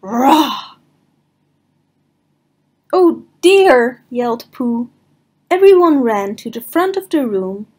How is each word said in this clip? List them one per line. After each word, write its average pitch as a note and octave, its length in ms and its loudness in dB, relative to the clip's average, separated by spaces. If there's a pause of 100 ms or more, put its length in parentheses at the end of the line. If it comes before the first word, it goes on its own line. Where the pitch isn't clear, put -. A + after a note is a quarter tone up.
Rah! B3+ 720 -2 (2250)
Oh F4 320 0 (160)
dear! E4+ 680 2
yelled A#3+ 420 -6
Pooh. A#3+ 380 -6 (640)
Everyone F4+ 500 4
ran G#3 360 -4
to - 120 -14
the A#3 120 -12
front F#4+ 360 -4
of F#4+ 120 -10
the C#4+ 180 -2
room. G3 400 -8 (120)